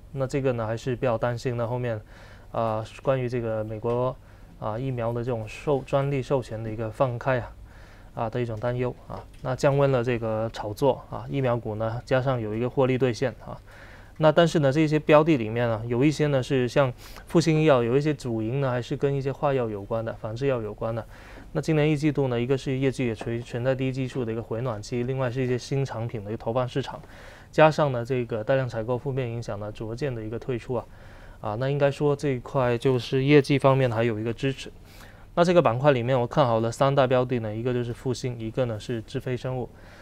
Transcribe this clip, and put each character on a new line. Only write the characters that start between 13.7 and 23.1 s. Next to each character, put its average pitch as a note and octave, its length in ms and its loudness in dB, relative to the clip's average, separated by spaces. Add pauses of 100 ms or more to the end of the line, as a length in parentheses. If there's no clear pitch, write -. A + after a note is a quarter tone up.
那 D#3 80 8
但 E3+ 160 6
是 E3 140 2
呢， C#3 100 6
这 D#3 160 4
些 D3+ 140 2
标 D3+ 240 8
的 D#3 140 4
里 A2 100 -2
面 A#2 180 0
呢， A2+ 220 0
有 A#2+ 160 2
一 D3+ 80 6
些 D3 160 0
呢 C3+ 160 2
是 B2+ 240 0
像 C3 240 2 (340)
复 - 140 2
星 D#3 220 4
医 - 20 4
药， C3+ 180 6
有 A#2 140 2
一 D3 60 4
些 D3+ 120 0
主 A2+ 280 -4
营 A#2+ 180 -2
呢 C3+ 100 0
还 B2 120 -2
是 C3+ 160 -6
跟 C#3 180 0
一 C#3 60 -2
些 C3+ 100 -4
化 C#3+ 220 0
药 B2 160 0
有 G2+ 120 -6
关 A2+ 220 -4
的、 A2+ 80 -6
仿 A2 240 -8
制 C#3 120 -2
药 B2 140 0
有 G#2 120 -8
关 A2+ 200 -6
的。 A2+ 120 -6 (480)
那 D#3 80 -2
今 D#3+ 120 0
年 D3+ 160 4
一 D3+ 60 4
季 D3 160 2
度 C#3 160 0
呢， B2 100 0
一 A#2+ 80 0
个 C3 120 2
是 C3 220 -2
业 C3+ 120 2
绩 B2+ 160 -2
也 A2 80 -2